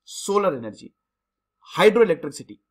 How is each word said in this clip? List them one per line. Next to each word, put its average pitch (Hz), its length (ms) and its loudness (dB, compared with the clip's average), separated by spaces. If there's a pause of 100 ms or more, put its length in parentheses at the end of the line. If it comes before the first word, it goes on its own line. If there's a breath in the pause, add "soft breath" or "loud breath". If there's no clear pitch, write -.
सोलर 196 500 -2
एनर्जी, 113 400 -14 (640)
हाइड्रो 214 420 2
इलेक्ट्रिसिटी, 147 580 -4 (100)